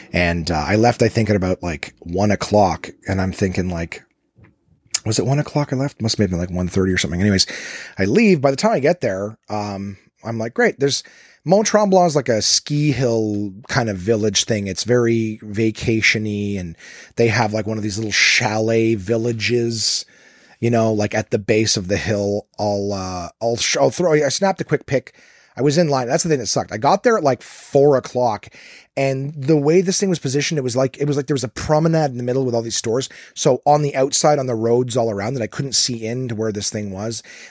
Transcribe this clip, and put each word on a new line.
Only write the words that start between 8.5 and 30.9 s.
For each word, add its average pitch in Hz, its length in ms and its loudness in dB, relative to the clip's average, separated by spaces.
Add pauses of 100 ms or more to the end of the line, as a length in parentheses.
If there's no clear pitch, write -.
the 135 60 -2
time 214 140 0
I 180 80 0
get 151 200 0
there, 104 380 -4 (120)
um, 101 480 -6 (280)
I'm 113 120 -6
like, 113 160 -6
"Great, 226 280 0
there's," 139 200 0 (440)
Mont 196 200 4
Tremblant 190 420 4
is 147 80 0
like 135 120 0
a 110 140 2
ski 147 500 0
hill 110 640 0 (160)
kind 117 200 0
of 101 60 -2
village 104 480 0
thing. 101 240 -2
It's 92 160 -6
very 117 600 0
vacation-y, 107 1160 -2
and 85 160 -8 (400)
they 117 140 4
have, 107 240 0
like, 107 140 -4
one 110 100 -4
of 104 60 -6
these 104 140 -4
little 110 140 -4
chalet 113 840 2
villages, 113 1080 -2 (540)
you 117 100 2
know, 113 220 2
like, 104 240 -2
at 110 160 -4
the 113 80 0
base 110 380 2
of 92 100 -6
the 95 100 0
hill. 101 500 -2 (120)
I'll, 101 320 -2
uh, 92 380 -8 (120)
I'll 117 140 0
sh-, - 220 -2
I'll 139 140 4
throw, 175 200 0
I 151 160 2
snapped 190 320 -2
a - 60 -4
quick - 220 -2
pic. - 280 -4 (400)
I 120 80 -4
was 147 160 4
in 170 80 4
line. 131 200 0
That's 151 140 0
the 170 80 -2
thing 151 80 2
that 113 80 -4
sucked. - 260 -4
I 107 60 -8
got 147 240 2
there 226 160 2
at, 165 60 -2
like, 131 180 2
four 143 560 2
o'clock, 120 520 -2 (460)
and 135 380 -2
the 151 240 2
way 156 240 4
this 185 180 0
thing 196 100 0
was 175 100 0
positioned, 143 400 -2
it 131 40 -4
was 120 120 -2
like, 131 240 0